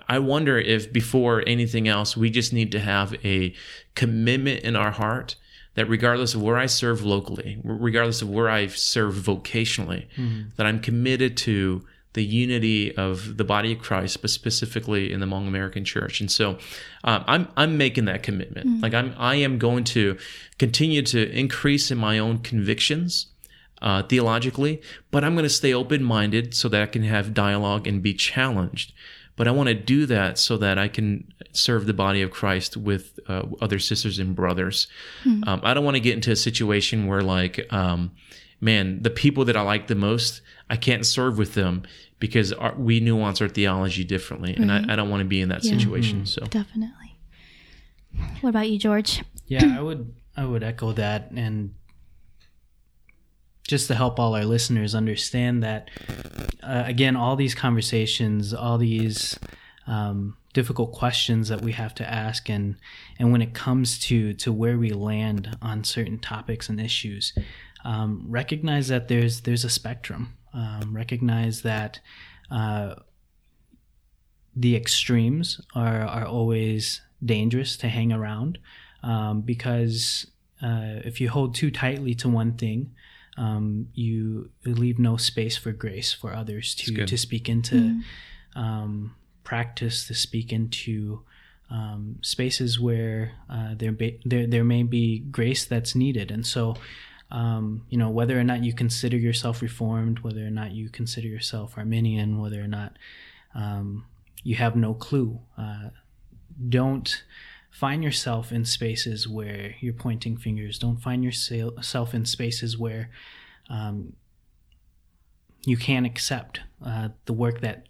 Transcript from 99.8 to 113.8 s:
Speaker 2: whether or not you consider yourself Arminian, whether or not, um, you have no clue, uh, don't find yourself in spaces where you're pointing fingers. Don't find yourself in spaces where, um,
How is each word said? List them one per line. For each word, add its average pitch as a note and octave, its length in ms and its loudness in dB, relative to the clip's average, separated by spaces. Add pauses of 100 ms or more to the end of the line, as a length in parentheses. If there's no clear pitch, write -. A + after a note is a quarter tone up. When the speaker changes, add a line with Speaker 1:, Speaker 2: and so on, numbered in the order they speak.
Speaker 2:
whether A2 260 -6
or G#2+ 40 -6
not G#2+ 220 -6
you A2 180 -8
consider A#2 380 -6
yourself A2 500 -8
Arminian, A2 640 0
whether G#2 180 -4
or G2+ 80 -6
not, G#2 300 -6 (560)
um, G#2 520 -6 (380)
you A2 120 -2
have C3 200 0
no A2+ 200 2
clue, A#2 440 -2 (180)
uh, G#2 320 -10 (800)
don't B2+ 540 0 (460)
find C#3+ 340 -4
yourself A#2 480 -2
in A#2 140 0
spaces A2+ 640 -2
where G#2 540 -8
you're A#2+ 120 -4
pointing A#2 440 -4
fingers. G#2+ 420 -6
Don't A#2+ 180 0
find B2 260 -2
yourself A#2 920 -4
in A#2 120 0
spaces A#2 520 -4
where, A2+ 320 -6 (600)
um, G#2 440 -8 (1500)